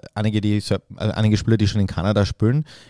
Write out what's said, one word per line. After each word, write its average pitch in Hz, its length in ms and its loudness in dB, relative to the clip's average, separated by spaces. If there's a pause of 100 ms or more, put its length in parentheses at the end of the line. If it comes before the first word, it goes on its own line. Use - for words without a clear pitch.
(140)
einige, 107 260 -2
die, 104 200 0
so, 101 160 -4
äh, 92 40 -4 (180)
einige 107 400 0
Spieler, 110 200 2
die 104 100 2
schon 104 140 0
in 95 60 2
Kanada 101 400 0
spielen. 127 380 0 (240)